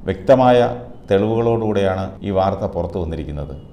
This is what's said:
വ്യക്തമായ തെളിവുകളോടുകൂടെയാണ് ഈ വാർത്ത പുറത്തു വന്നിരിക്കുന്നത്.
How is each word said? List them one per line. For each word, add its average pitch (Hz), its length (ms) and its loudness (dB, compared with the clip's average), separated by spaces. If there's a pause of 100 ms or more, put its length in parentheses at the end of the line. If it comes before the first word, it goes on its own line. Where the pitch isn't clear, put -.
വ്യക്തമായ 123 500 4 (520)
തെളിവുകളോടുകൂടെയാണ് 104 920 2 (220)
ഈ 101 120 -2
വാർത്ത 95 260 0 (100)
പുറത്തു 87 300 -4
വന്നിരിക്കുന്നത്. 73 500 -8 (180)